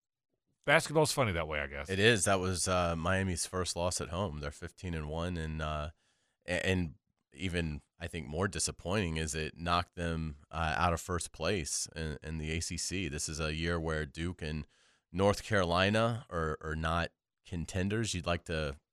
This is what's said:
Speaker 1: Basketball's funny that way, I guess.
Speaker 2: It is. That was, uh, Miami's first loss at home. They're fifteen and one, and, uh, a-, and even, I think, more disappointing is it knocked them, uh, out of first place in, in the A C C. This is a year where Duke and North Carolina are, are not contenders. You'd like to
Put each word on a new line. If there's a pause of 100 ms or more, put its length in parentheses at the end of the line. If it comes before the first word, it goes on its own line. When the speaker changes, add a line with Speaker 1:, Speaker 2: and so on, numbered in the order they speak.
(640)
Speaker 1:
Basketball's
funny
that
way,
I
guess.
Speaker 2:
It
is.
That
was,
uh,
Miami's
first
loss
at
home.
They're
fifteen
and
one,
and,
uh, (560)
a-,
and (400)
even, (180)
I
think,
more
disappointing
is
it
knocked
them, (160)
uh,
out
of
first
place
in,
in
the
A
C
C.
This
is
a
year
where
Duke
and (460)
North
Carolina
are,
are
not (380)
contenders.
You'd
like
to (180)